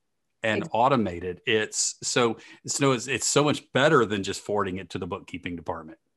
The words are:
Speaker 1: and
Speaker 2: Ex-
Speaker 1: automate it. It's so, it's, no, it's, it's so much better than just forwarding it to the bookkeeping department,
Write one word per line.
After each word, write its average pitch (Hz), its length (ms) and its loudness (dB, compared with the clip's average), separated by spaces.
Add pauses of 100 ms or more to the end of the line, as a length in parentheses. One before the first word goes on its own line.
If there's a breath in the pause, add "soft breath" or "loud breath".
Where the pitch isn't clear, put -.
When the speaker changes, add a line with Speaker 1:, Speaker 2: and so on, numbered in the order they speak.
(420)
Speaker 1:
and 107 200 0
Speaker 2:
Ex- - 100 -8
Speaker 1:
automate 110 500 2
it. 90 220 -8
It's - 580 0
so, 120 360 0 (260 loud breath)
it's, - 160 -6
no, 139 120 4
it's, 120 160 -2
it's 123 180 -2
so 143 180 4
much - 300 -2
better 135 320 6
than 101 160 -2
just 95 180 -6
forwarding 98 380 -2
it 90 120 -12
to - 80 -6
the 92 80 -8
bookkeeping 90 480 -10
department, 82 440 -10 (180)